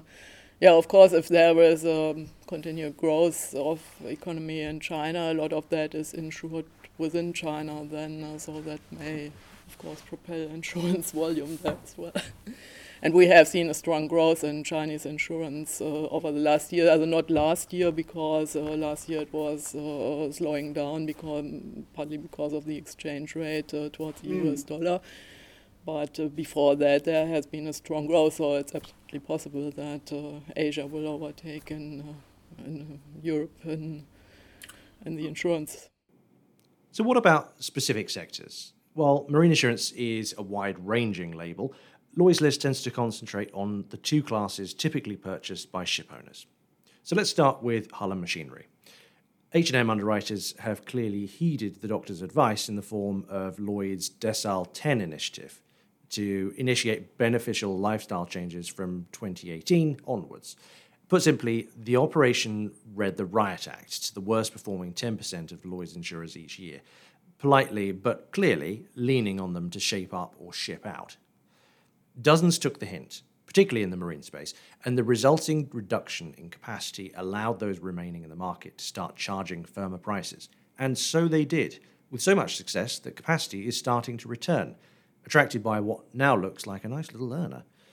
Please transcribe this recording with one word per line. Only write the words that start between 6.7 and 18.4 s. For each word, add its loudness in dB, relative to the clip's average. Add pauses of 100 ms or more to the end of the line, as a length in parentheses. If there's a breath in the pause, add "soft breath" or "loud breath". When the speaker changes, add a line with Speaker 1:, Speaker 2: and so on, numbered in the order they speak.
Speaker 1:
within -2
China -6
then, -8
uh, -10
so -10
that -8 (120)
may, -8 (360 loud breath)
of -20
course, -12
propel -12
<laughs> -6
insurance -2
volume -2
there -2
as -18
well. -10 (880 loud breath)
And 2
we 12
have 12
seen 0
a -2
strong -2
growth 4
in -4
Chinese -4
insurance, -6
uh, -4 (240)
over -2
the -2
last 4
year, 6
although 6
not 0
last 2
year, 2
because, -2